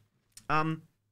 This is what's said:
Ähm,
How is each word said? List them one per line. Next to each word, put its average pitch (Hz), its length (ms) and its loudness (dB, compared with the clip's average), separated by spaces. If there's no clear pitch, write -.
Ähm, 160 320 0